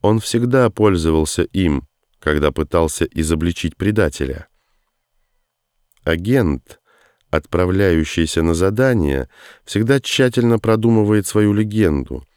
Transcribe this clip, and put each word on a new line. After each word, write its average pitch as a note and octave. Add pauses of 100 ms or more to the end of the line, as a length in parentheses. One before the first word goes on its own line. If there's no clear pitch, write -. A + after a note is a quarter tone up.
Он A2
всегда B2
пользовался D#2+
им, D#2 (320)
когда D2+
пытался D#2
изобличить E2
предателя. D#2 (1600)
Агент, E2+ (480)
отправляющийся E2+
на E2
задание, F#2 (340)
всегда A#2
тщательно A#2+
продумывает A2
свою G#2
легенду F2+ (120)